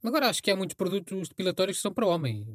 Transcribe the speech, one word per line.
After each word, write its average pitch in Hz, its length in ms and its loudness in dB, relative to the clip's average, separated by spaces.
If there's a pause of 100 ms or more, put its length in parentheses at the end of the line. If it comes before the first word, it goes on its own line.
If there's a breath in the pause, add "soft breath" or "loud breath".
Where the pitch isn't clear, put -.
agora 254 260 2
acho - 140 -2
que 202 80 2
há 190 40 4
muitos 190 200 -4
produtos 185 520 -2
depilatórios 185 500 0
que - 40 -6
são 202 120 -2
para 226 120 0
homem, 135 500 0